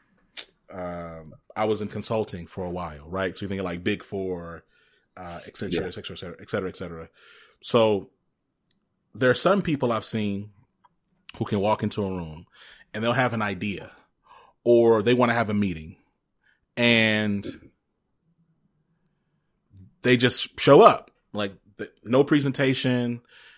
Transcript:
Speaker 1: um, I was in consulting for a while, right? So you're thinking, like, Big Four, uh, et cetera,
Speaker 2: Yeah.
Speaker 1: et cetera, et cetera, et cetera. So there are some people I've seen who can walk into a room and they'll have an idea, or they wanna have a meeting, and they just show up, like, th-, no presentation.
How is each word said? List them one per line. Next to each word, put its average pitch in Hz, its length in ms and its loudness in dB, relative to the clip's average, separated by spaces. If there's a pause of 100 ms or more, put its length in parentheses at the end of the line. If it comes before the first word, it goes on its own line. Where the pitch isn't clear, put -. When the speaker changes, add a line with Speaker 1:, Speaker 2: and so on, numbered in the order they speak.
(720)
Speaker 1:
um, 85 600 -12 (200)
I 110 120 -2
was 107 160 0
in 101 60 -6
consulting 104 600 -4
for - 160 -8
a 87 60 -6
while, 82 380 -10
right? 92 280 -4
So - 80 -12
you're 98 60 -6
thinking, 95 140 -6
like, 87 200 -6
Big 101 180 -2
Four, 87 640 -8 (560)
uh, 87 260 -14
et - 100 -14
cetera, 87 260 -4
Speaker 2:
Yeah. 92 60 -6
Speaker 1:
et 90 60 -14
cetera, 95 220 -14 (240)
et - 100 -16
cetera, 98 200 -4
et 85 60 -12
cetera. 82 320 -12 (540)
So 110 480 2 (1040)
there 127 160 2
are 127 40 6 (140)
some 196 140 4
people 135 300 0
I've 107 140 -4
seen 104 440 -4 (840)
who 113 80 -2
can 104 160 -2
walk 104 220 0
into 107 200 -2
a 98 60 -2
room 85 380 -10 (460)
and 107 120 -6
they'll 117 80 2 (120)
have 117 100 -2
an 113 80 -2
idea, 98 500 -6 (720)
or 117 380 6
they 120 120 4
wanna 120 200 4
have 113 160 0
a 104 40 -2
meeting, 90 420 -4 (800)
and 107 960 0 (2250)
they 127 140 4
just - 420 2
show 143 240 10
up, - 280 6 (220)
like, 104 200 -6 (260)
th-, 104 120 -12 (140)
no 127 200 4
presentation. 131 960 0 (380)